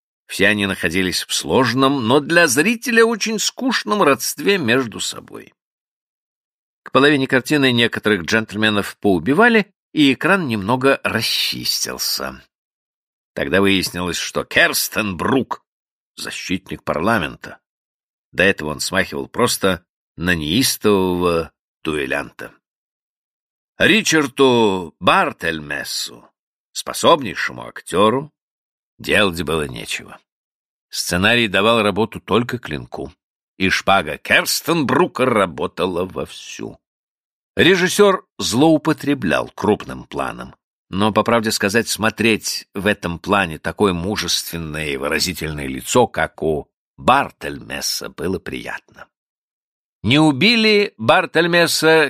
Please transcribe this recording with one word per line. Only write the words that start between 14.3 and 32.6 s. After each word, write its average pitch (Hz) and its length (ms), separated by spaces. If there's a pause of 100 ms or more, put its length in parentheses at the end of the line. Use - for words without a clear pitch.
Керстенбрук — 110 1200 (520)
защитник - 680
парламента. 78 760 (720)
До - 120
этого 92 260
он 67 100
смахивал 82 480
просто 98 580 (300)
на 87 180
неистового 90 1200 (320)
дуэлянта. 71 720 (1200)
Ричарду 123 1200
Бартельмессу, 80 1300 (420)
способнейшему 107 960
актёру, 110 640 (640)
делать 87 460
было 76 240
нечего. 57 520 (720)
Сценарий 110 580
давал 104 340
работу 101 380
только 120 400
клинку, 67 540 (480)